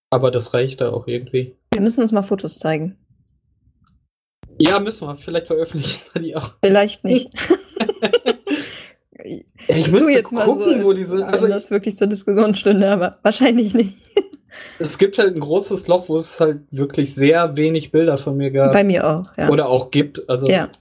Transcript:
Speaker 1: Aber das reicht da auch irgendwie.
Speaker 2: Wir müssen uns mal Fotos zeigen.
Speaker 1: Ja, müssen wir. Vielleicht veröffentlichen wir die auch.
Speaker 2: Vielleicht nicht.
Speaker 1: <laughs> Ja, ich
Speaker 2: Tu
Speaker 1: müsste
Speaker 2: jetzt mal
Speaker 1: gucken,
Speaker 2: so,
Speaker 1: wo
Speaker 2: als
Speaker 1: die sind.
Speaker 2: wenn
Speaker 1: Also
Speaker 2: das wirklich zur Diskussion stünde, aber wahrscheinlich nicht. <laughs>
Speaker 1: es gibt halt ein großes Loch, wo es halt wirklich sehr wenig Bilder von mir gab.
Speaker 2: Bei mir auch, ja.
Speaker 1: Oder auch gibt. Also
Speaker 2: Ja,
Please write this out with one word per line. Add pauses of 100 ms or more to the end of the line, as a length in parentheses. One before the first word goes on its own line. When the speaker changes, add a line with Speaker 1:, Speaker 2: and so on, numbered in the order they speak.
(100)
Speaker 1:
Aber
das
reicht
da
auch
irgendwie. (160)
Speaker 2:
Wir
müssen
uns
mal
Fotos
zeigen. (1600)
Speaker 1:
Ja,
müssen
wir.
Vielleicht
veröffentlichen (100)
wir
die
auch.
Speaker 2:
Vielleicht
nicht.
Speaker 1:
<laughs> (2250)
Ja,
ich
Speaker 2:
Tu
Speaker 1:
müsste
Speaker 2:
jetzt
mal
Speaker 1:
gucken,
Speaker 2:
so,
Speaker 1:
wo
Speaker 2:
als
Speaker 1:
die
sind.
Speaker 2:
wenn
Speaker 1:
Also
Speaker 2:
das
wirklich
zur
Diskussion
stünde,
aber
wahrscheinlich
nicht. (420)
<laughs>
Speaker 1:
es
gibt
halt
ein
großes
Loch,
wo
es
halt (100)
wirklich
sehr
wenig
Bilder
von
mir
gab.
Speaker 2:
Bei
mir
auch, (100)
ja.
Speaker 1:
Oder
auch
gibt.
Also
Speaker 2:
Ja, (120)